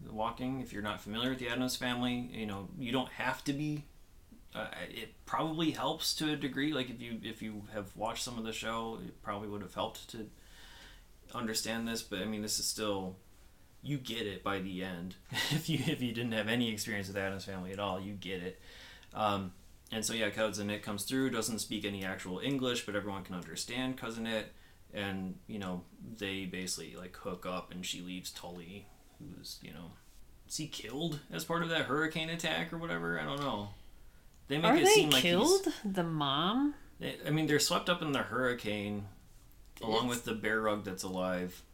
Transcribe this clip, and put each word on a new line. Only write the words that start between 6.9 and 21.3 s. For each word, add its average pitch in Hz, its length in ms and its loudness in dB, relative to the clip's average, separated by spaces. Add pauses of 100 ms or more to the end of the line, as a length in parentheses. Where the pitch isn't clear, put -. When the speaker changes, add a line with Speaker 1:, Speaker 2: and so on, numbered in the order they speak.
Speaker 1:
if 117 100 -8
you, 117 220 -6
if 110 180 -8
you 107 220 -6 (100)
have 104 140 -4 (100)
watched 113 260 -2
some 120 140 -4
of 110 80 -4
the 113 80 -2
show, 113 540 -2
it - 160 -14
probably 104 260 -4
would 104 140 -4
have 87 120 -12
helped - 360 -4
to - 160 -6 (1080)
understand 113 540 0
this, 113 140 -2
but, 98 180 -4
I 107 60 -2
mean, 107 160 -2
this 107 160 0
is 104 80 0
still, 98 500 0 (640)
you 143 140 0
get 113 300 -2
it 95 180 -4
by 98 140 2
the 95 260 -2
end. 92 320 -4 (160)
<laughs> - 180 0
If 151 180 2
you, 147 180 4
if 139 160 0
you 117 100 0
didn't 117 200 0
have 107 160 2
any 117 220 4
experience 101 380 -2
with 95 80 -4
Addams 95 300 0
Family 95 260 -4
at 95 60 -4
all, 98 200 0
you 98 140 -4
get 92 300 -4
it. 92 180 -6 (540)
Um, 101 380 2 (380)
and 110 140 0
so, - 80 0
yeah, 113 180 2
Cousin 107 400 2
Itt 104 120 -2
comes 101 220 -4
through, 131 260 2